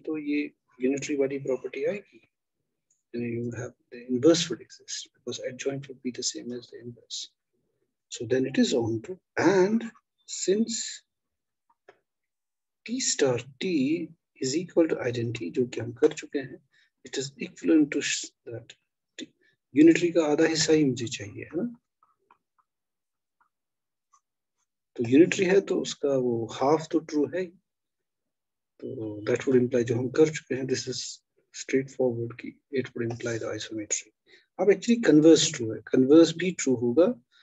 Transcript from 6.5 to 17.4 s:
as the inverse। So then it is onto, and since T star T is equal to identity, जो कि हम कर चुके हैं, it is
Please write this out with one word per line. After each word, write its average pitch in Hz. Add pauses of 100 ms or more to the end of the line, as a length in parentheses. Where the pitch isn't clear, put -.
as 120
the 117
inverse। - (800)
So -
then 131
it 135
is 208
onto, 113 (200)
and 196 (360)
since - (1800)
T 247
star 127 (220)
T 165 (340)
is 131
equal 170
to 135
identity, 117
जो 123
कि 120
हम 117
कर 156
चुके -
हैं, - (400)
it 135
is 135 (180)